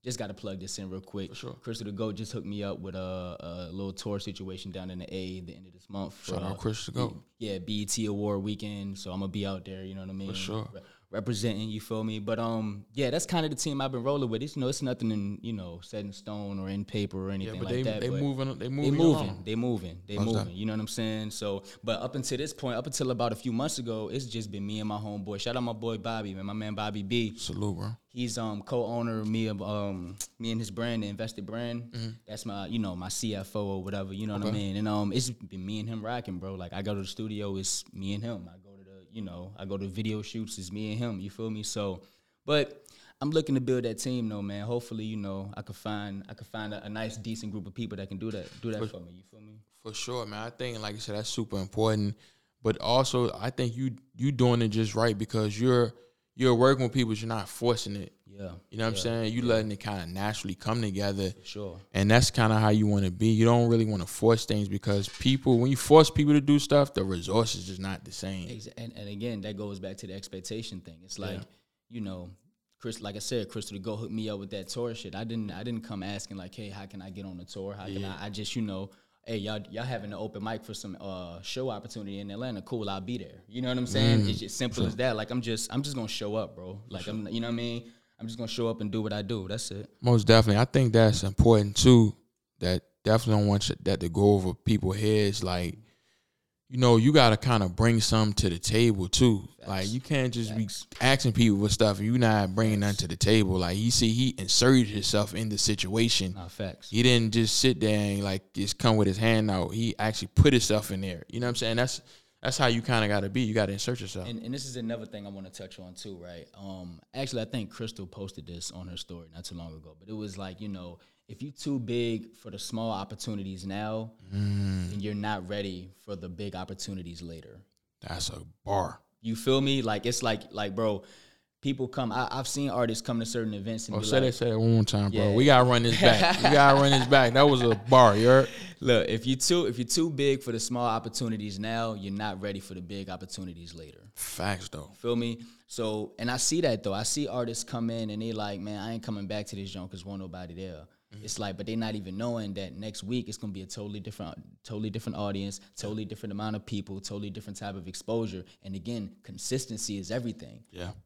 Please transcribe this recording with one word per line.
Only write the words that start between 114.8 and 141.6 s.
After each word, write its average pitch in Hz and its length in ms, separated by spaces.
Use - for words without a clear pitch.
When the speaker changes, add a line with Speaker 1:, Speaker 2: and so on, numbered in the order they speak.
Speaker 1:
thing 101 220
I - 20
wanna 98 200
touch 92 280
on 92 160
too, 98 220
right? 87 320
Um, 92 440
actually, 127 280
I 110 40
think 113 240
Crystal 107 380
posted 95 400
this 85 240
on 90 160
her 87 100
story 85 380
not 87 80
too - 120
long 85 200
ago, 78 240
but 95 80
it 107 60
was 104 240
like, 95 240
you 107 80
know, 90 300
if - 140
you 143 100
too 139 280
big 117 560
for - 160
the 101 80
small 113 320
opportunities 98 720
now, 107 460
Speaker 2:
Mm. 101 540
Speaker 1:
then 101 100
you're 104 160
not 101 320
ready 92 440
for 104 140
the 90 100
big 92 280
opportunities 90 640
later. 82 400
Speaker 2:
That's 80 280
a - 120
bar. 98 340
Speaker 1:
You 113 160
feel 135 240
me? 139 200
Like, 107 240
it's 120 180
like, 110 280
like, 101 240
bro, 107 280
people 131 260
come, 127 240
I, 123 200
I've 127 180
seen 143 200
artists 113 360
come 117 160
to 113 40
certain 113 280
events 110 340
and 107 80
Speaker 2:
Oh, 107 40
Speaker 1:
be 107 60
Speaker 2:
say - 140
Speaker 1:
like, 135 40
Speaker 2:
that, 127 100
say 120 160
that 110 100
one 113 140
more 113 100
time, 101 280
bro. 104 180
Speaker 1:
Yeah. 101 40
Speaker 2:
We 123 120
gotta 131 180
run 123 200
this 113 180
back. 170 360
Speaker 1:
<laughs> - 60
Speaker 2:
We - 60
gotta 139 320
run 139 100
this 131 160
back. 131 260
That 135 140
was 135 140
a 117 140
bar, 113 420
you 113 100
heard? 131 220
Speaker 1:
Look, 120 260
if 113 180
you 131 120
too, 175 300
if 113 100
you're 120 100
too 165 220
big 139 340
for 123 80
the 113 80
small 120 280
opportunities 110 720
now, 113 340